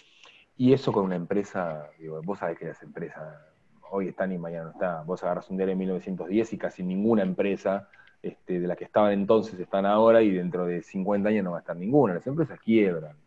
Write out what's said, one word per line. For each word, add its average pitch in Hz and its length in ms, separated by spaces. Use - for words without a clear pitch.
y 127 160
eso 135 180
con 101 140
una 92 120
empresa, 87 840
digo, 80 240
vos 98 160
sabés 87 200
que 82 80
las 76 160
empresas 80 400
hoy 95 180
están 95 240
y 90 60
mañana 82 260
no 80 60
están. 85 360
Vos 92 160
agarrás 90 280
un 95 60
diario 95 160
de 92 60
mil 95 100
novecientos 90 400
diez 110 240
y 98 60
casi 92 240
ninguna 101 400
empresa, 98 680
este, 90 360
de 87 80
las 87 100
que - 80
estaban 104 280
entonces 101 460
están 98 280
ahora, 113 360
y 107 80
dentro 90 340
de 87 180
cincuenta 98 460
años 107 160
no 87 80
va 82 60
a - 20
estar 85 160
ninguna. 107 380
Las 82 120
empresas 135 320
quiebran 90 560